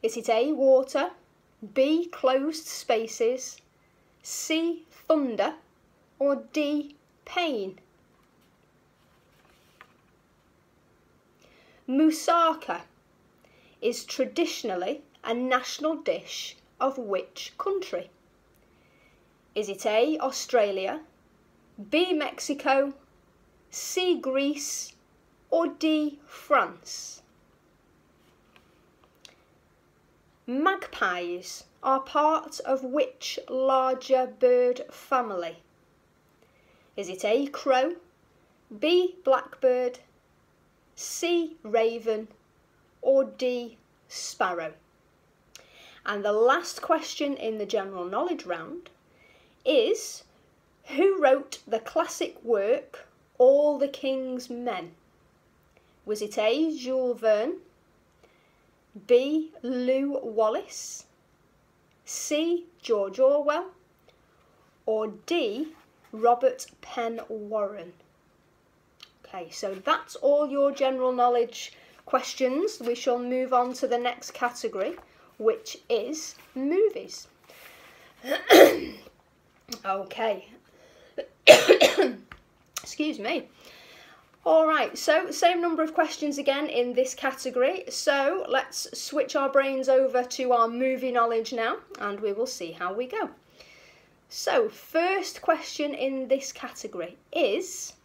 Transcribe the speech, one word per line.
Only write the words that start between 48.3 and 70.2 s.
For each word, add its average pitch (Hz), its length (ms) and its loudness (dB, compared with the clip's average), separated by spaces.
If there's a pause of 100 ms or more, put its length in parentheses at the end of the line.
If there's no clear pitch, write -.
round 175 440 -10 (760)
is, 254 600 0 (720)
who 370 260 2
wrote 277 440 2
the 226 140 -2
classic - 640 -4
work 226 640 -2 (300)
All 285 400 6
the 277 100 0
King's 262 640 -6
Men? 220 420 -8 (1120)
Was 208 160 -4
it 208 160 -6
A, 277 400 2
Jules 254 420 -2
Verne, 220 380 2 (1500)
B, 285 440 2 (100)
Lew 262 600 -2
Wallace, 220 840 -4 (1000)
C, 339 600 -2 (160)
George 196 380 -2
Orwell, 294 520 2 (1120)
or 220 220 0 (180)
D, 285 440 -2 (420)
Robert 240 540 2 (160)
Penn 233 480 -6
Warren? 208 640 -6 (1300)
Okay, 170 240 -12
so 196 260 -6
that's 285 420 -2
all 285 320 4